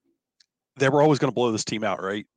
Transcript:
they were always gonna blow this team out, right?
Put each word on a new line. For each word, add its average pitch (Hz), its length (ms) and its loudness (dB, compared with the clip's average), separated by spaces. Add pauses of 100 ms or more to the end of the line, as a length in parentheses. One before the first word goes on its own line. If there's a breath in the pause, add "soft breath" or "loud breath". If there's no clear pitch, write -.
(760)
they 135 140 2
were 143 120 2
always 147 180 4
gonna 135 120 0
blow 120 200 0
this 107 140 -2
team 110 200 -6
out, 95 180 -4
right? 101 340 -6